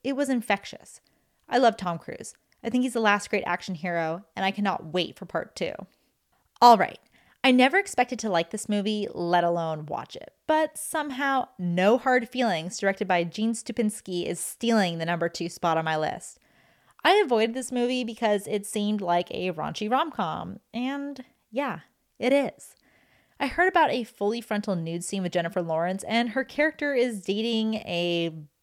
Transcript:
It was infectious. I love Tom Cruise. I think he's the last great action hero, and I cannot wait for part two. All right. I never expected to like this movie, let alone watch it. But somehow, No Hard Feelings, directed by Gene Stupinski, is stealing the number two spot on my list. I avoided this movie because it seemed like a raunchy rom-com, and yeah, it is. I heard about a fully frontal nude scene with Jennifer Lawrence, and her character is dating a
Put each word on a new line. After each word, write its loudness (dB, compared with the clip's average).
It -2
was 0
infectious. -4
I 0
love 6
Tom -4
Cruise. -14
I -8
think 2
he's 0
the -2
last 2
great 0
action -4
hero, -4
and -4
I 0
cannot -2
wait -2
for -14
part -6
two. -4
All 12
right. 0
I 6
never 6
expected 0
to -6
like 2
this -8
movie, -2
let 4
alone 0
watch -8
it. -16
But 2
somehow, -2
No 4
Hard 2
Feelings, -2
directed 0
by 2
Gene -2
Stupinski, -4
is -4
stealing 0
the -4
number 0
two -6
spot 0
on 0
my 0
list. -6
I 6
avoided 2
this -6
movie 0
because 0
it -4
seemed -2
like 0
a -4
raunchy -6
rom-com, -4
and -6
yeah, -4
it 0
is. 0
I -2
heard 2
about 4
a -2
fully -4
frontal -4
nude -4
scene -4
with -4
Jennifer -2
Lawrence, -2
and 0
her -2
character -2
is 0
dating 0
a -2